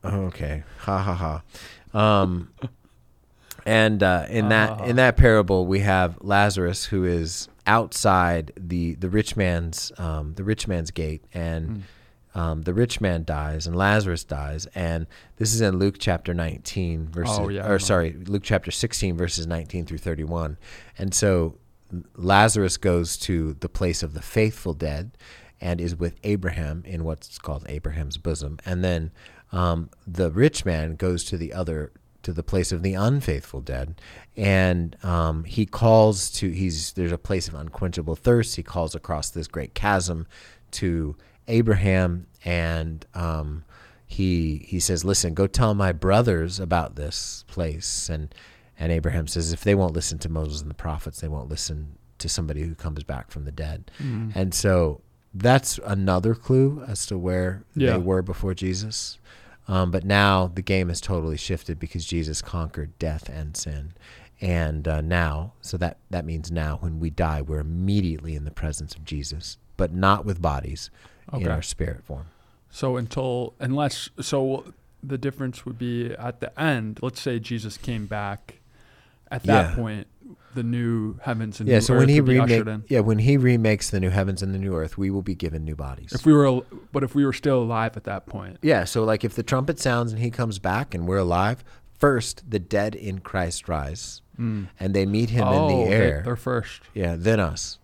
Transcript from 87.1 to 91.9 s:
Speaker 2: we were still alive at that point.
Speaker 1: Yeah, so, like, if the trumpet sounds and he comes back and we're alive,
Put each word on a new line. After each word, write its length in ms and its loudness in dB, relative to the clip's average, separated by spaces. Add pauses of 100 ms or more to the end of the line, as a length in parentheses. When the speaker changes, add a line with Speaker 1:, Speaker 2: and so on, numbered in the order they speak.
Speaker 2:
we 100 4
were 100 2
still 280 2
alive 340 -2
at 100 -12
that 200 -8
point. 380 -12
Speaker 1:
Yeah, 220 4
so, 180 0
like, 200 2
if 120 -4
the 80 -4
trumpet 360 0
sounds 320 0
and 100 -4
he 100 -2
comes 260 -4
back 380 -2
and 120 -2
we're 120 2
alive, 440 2 (300)